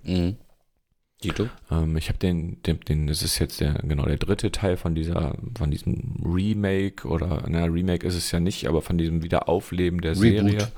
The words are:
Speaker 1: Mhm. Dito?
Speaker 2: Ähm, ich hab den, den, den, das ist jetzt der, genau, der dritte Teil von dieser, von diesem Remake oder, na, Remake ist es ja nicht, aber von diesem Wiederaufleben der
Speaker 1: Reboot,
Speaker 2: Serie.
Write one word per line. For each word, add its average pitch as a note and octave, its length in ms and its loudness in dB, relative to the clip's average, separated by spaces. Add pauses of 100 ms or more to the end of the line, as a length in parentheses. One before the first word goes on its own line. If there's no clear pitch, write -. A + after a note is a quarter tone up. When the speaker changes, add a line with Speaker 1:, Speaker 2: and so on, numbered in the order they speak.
Speaker 1:
Mhm. F2+ 320 0 (880)
Dito? G2+ 260 -2 (180)
Speaker 2:
Ähm, D#2+ 280 0
ich D#2 140 -2
hab - 100 -4
den, F2 420 -2
den, E2+ 160 0
den, D2+ 300 0
das D#2+ 160 -2
ist - 160 -2
jetzt - 200 -2
der, D2 220 2
genau, C#2+ 220 0
der D2 140 0
dritte G2+ 340 0
Teil F#2 240 0
von E2+ 180 -2
dieser, D#2+ 420 -2 (200)
von D2+ 160 0
diesem - 420 -4 (100)
Remake G2 840 0
oder, D#2+ 400 0
na, E2 160 2
Remake F2 420 2
ist F2+ 80 0
es E2+ 160 -2
ja F2 80 0
nicht, F2+ 300 0
aber D#2 140 2
von F2 160 0
diesem E2 260 2
Wiederaufleben F2 760 0
der D#2+ 120 0
Speaker 1:
Reboot, F#2+ 80 0
Speaker 2:
Serie. G#2 580 4